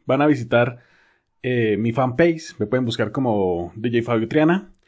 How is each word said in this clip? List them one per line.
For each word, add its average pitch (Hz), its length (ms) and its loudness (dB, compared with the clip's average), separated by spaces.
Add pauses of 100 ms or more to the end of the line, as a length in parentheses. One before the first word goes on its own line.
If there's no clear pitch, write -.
van 135 160 0
a 147 60 4
visitar, 123 520 0 (640)
eh, 120 340 0
mi 113 140 0
fanpage, 143 680 0
me 104 60 -2
pueden 127 200 -2
buscar 117 260 -2
como 95 640 -2
D 110 140 -6
J 117 140 0
Fabio 113 260 -2
Triana, 156 420 2 (160)